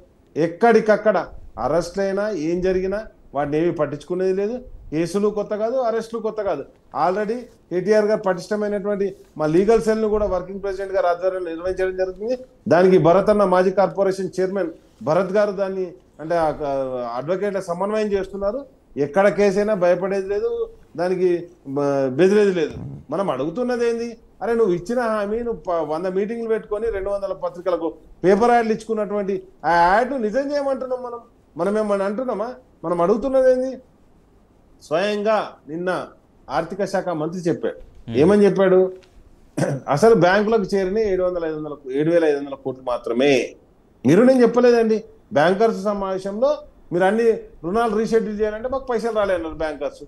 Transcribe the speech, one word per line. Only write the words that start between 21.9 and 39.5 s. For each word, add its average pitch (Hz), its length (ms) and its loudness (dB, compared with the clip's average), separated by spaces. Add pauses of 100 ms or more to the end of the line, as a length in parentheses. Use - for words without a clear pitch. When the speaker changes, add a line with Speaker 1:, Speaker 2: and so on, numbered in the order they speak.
Speaker 1:
బెదిరేది 196 460 4
లేదు. 151 180 -2 (380)
మనం 175 200 -2
అడుగుతున్నది 233 600 -2
ఏంది? 233 260 -6 (260)
అరే 220 120 -2
నువ్వు 220 200 2
ఇచ్చిన 233 260 -4
హామీ, 214 380 -2
నువ్వు 233 300 -6
ప-, 165 220 -2
వంద 165 160 -4
మీటింగ్లు 214 420 -4
పెట్టుకొని 220 420 -2
రెండు 196 200 -4
వందల 196 220 -4
పత్రికలకు 170 640 -4 (300)
పేపర్ 202 260 4
యాడ్లు 233 220 4
ఇచ్చుకున్నటువంటి 208 680 -4 (220)
ఆ 151 60 0
యాడ్ను 196 460 4
నిజం 262 360 -2
చేయమంటున్నాం 262 500 -4
మనం. 240 160 -10 (380)
మనం 196 220 -2
ఏమన్నా 202 280 0
అంటున్నామా? 226 480 -6 (300)
మనం 170 160 -2
అడుగుతున్నది 254 520 4
ఏంది? 254 260 -2 (1040)
స్వయంగా 202 680 0 (160)
నిన్న 165 380 -4 (440)
ఆర్థిక 165 340 -4
శాఖ 180 240 -4
మంత్రి 165 320 -4
చెప్పాడు. - 720 -4
Speaker 2:
Hmm. 117 100 2
Speaker 1:
ఏమని 202 240 6
చెప్పాడు? 185 480 4 (960)